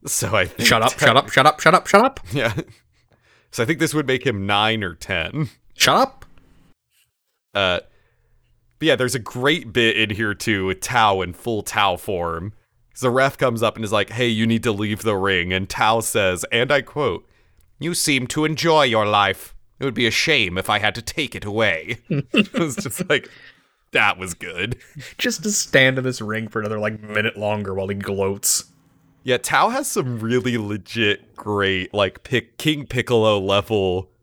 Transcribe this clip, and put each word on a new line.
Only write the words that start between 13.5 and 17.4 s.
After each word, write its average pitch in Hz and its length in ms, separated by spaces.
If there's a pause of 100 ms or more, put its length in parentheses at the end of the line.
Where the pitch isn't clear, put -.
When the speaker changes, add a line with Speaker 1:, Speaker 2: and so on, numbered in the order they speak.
Speaker 1:
up 110 140
and 113 80
is 104 80
like, 104 180
"Hey, 120 180
you 113 180
need 113 180
to 117 80
leave 107 300
the 107 140
ring." 92 360
And 95 160
Tao 113 320
says, 101 500
and 127 220
I 139 100
quote, 123 440 (520)